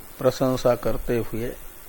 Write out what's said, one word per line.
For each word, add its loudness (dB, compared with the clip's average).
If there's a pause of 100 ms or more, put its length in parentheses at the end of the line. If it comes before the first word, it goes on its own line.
(200)
प्रशंसा 4
करते 0
हुए, -6 (360)